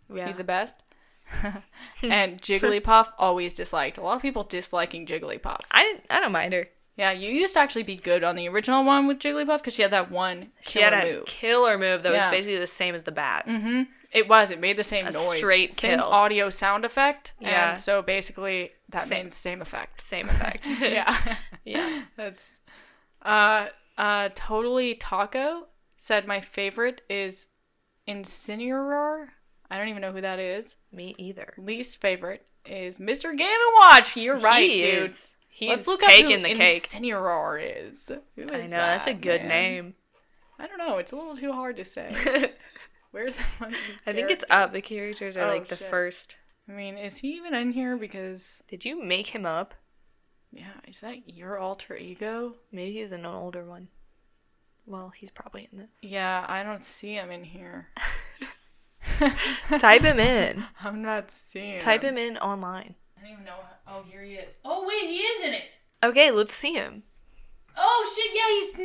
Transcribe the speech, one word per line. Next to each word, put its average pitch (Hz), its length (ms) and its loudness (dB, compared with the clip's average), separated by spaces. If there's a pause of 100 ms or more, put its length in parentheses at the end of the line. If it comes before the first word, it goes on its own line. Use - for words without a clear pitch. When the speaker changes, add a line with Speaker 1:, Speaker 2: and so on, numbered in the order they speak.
(120)
Speaker 1:
Yeah. 185 140 -10
Speaker 2:
He's 185 120 -8
the 185 60 -8
best. 185 440 -4
<laughs> - 560 -8
Speaker 1:
<laughs> - 0 - (580)
Speaker 2:
And 196 400 2
Jigglypuff, 214 800 4
always 180 340 2
disliked. 160 460 -4
A - 20 -12
lot 185 140 -2
of 254 80 -6
people 262 200 -4
disliking 175 640 -4
Jigglypuff. - 560 -8 (100)
Speaker 1:
I, 403 280 4 (100)
I - 100 2
don't 302 120 0
mind 180 220 -2
her. 180 140 -4 (300)
Speaker 2:
Yeah, 196 140 0
you 190 200 -6
used 359 220 0
to 330 60 2
actually 277 240 0
be 190 140 -10
good 175 260 0
on 175 120 0
the 175 140 -8
original 233 340 0
one 277 240 4
with 277 120 -2
Jigglypuff 294 440 -2
'cause 233 120 -8
she 214 80 2
had 196 80 4
that 185 200 0
one 180 400 -4 (100)
Speaker 1:
She - 180 -2
Speaker 2:
killer 208 160 8
Speaker 1:
had 185 120 2
a 160 60 -2
Speaker 2:
move. - 120 -8
Speaker 1:
killer 233 520 2
move 185 260 0
that 180 80 2
was 202 120 4
Speaker 2:
Yeah. 185 80 2
Speaker 1:
basically 196 260 0
the 180 100 -2
same 180 280 -2
as 165 80 -10
the - 80 -8
bat. 139 360 -2
Speaker 2:
Mm-hmm. 226 360 -2 (280)
It 220 160 2
was. 214 240 8
It 170 80 -8
made 190 160 2
the 208 80 -2
same 202 240 0
Speaker 1:
A - 40 -4
Speaker 2:
noise. - 260 4
Speaker 1:
straight 185 360 4
Speaker 2:
Same 185 260 2
Speaker 1:
kill. - 100 0
Speaker 2:
audio 208 400 4
sound 202 340 0
effect. 277 560 0
Speaker 1:
Yeah. 196 300 2
Speaker 2:
And 175 80 -2
so 202 240 0
basically 190 720 -4 (180)
that 180 160 -4
Speaker 1:
Same. 185 180 -4
Speaker 2:
means 180 120 -4
same 180 260 -4
effect. - 400 -10
Speaker 1:
Same 185 260 -8
effect. - 400 0
<laughs> 285 80 -6
Speaker 2:
<laughs> 233 60 -6
Yeah. 226 340 0 (480)
Speaker 1:
Yeah. 311 380 -6 (160)
Speaker 2:
That's, 202 420 -10 (640)
uh, 208 460 4 (300)
uh, 202 380 0
Totally 240 600 -2
Taco 262 720 -4 (280)
said, 208 320 -2
"My 202 140 -4
favorite 226 680 -4
is 196 380 -6 (600)
Incineroar." 269 1200 -4 (420)
I 190 80 -8
don't 208 100 -4
even 208 140 -8
know 190 100 -6
who 190 100 -10
that 190 180 -4
is. 190 380 -6 (140)
Speaker 1:
Me 185 260 -16
either. 190 400 -14
Speaker 2:
Least 220 440 -4
favorite 185 440 -4 (200)
is 185 340 -12
Mister 254 340 -4
Game 294 140 -2
and 466 280 4
Watch. 330 420 12
You're 247 200 0
right, 220 320 6
Speaker 1:
He 190 120 2
Speaker 2:
dude. 180 120 2 (100)
Speaker 1:
is. - 340 -6 (120)
He's 220 200 -6
Speaker 2:
Let's 240 180 -2
look 381 140 0
Speaker 1:
taking 214 400 10
Speaker 2:
up 170 60 0
who - 20 -
Speaker 1:
the 220 60 0
cake. 175 280 6
Speaker 2:
Incineroar 185 760 -2 (280)
is. - 240 -6 (240)
Who - 160 -12
Speaker 1:
I 294 60 -8
Speaker 2:
is 233 140 -6
Speaker 1:
know, 170 60 -2
that's 175 300 0
a 269 60 -2
Speaker 2:
that, 185 80 -12
Speaker 1:
good 170 200 0
Speaker 2:
man? - 80 -6
Speaker 1:
name. 180 440 -2 (640)
Speaker 2:
I - 80 -14
don't 392 120 -18
know. 311 180 -4
It's - 140 -6
a - 40 -8
little 311 200 -14
too 269 180 -8
hard 254 240 -8
to 190 80 -12
say. - 260 -12
Speaker 1:
<laughs> - 400 0 (600)
Speaker 2:
Where's 240 240 -10
the - 80 -10
fucking 226 320 -4 (320)
Speaker 1:
I 208 60 -4
think 269 180 -2
it's 359 140 -4
Speaker 2:
character? - 80 2 (140)
Speaker 1:
up. - 60 -6
The 190 80 -8
characters 202 560 -10
are, 185 60 -2
Speaker 2:
Oh, - 100 0
Speaker 1:
like, 180 140 -4
the 175 80 -10
Speaker 2:
shit. 190 120 -12
Speaker 1:
first. 180 500 -4 (300)
Speaker 2:
I 202 60 -18
mean, 196 240 -12
is 202 200 -10
he 277 180 -8
even 339 180 -12
in 247 180 -2
here? 247 260 -4
Because 190 720 -12
Speaker 1:
Did 185 180 -12
you 302 180 -8
make 190 240 -2
him 208 180 -8
up? 170 280 -4 (800)
Speaker 2:
yeah, - 120 -20 (220)
is - 140 -18
that 240 280 -16
your 175 280 -12
alter 190 380 -10
ego? 220 600 -10 (160)
Speaker 1:
Maybe 190 220 -10
he's 214 200 -12
an 175 120 -12
older 180 380 -12
one. 175 240 -20 (1000)
Well, 190 300 -14
he's 196 160 -20
probably - 400 -20
in 196 60 -20
this. 208 120 -20 (120)
Speaker 2:
Yeah, 185 480 -4
I 190 140 -6
don't 208 200 -10
see - 300 -8
him 185 180 -10
in 175 120 -16
here. 175 500 -18
<laughs> - 60 -14 (1800)
Speaker 1:
Type 226 240 10
him 294 180 4
in. 220 440 2 (200)
Speaker 2:
I'm 208 180 -10
not 214 300 -6
seeing - 480 -14
Speaker 1:
Type 226 240 2
Speaker 2:
him. 269 140 -2
Speaker 1:
him 233 120 -4
in 226 100 -10
online. 185 560 -8 (220)
Speaker 2:
I - 60 -20
don't 208 100 -20
even 202 120 -20
know 185 60 -18 (340)
how, 196 140 -16
oh, 190 100 -16
here 190 140 -20
he 202 100 -18
is. - 320 -16
Oh, 359 220 -4
wait, 403 220 -2
he 339 80 -6
is 427 280 -2
in 285 80 -4
it. - 220 -10 (280)
Speaker 1:
Okay, 262 280 6
let's 214 220 2
see 294 200 0
him. 214 300 -8 (720)
Speaker 2:
Oh, 453 380 2
shit, 440 180 -2
yeah, 440 160 2
he's 403 360 -2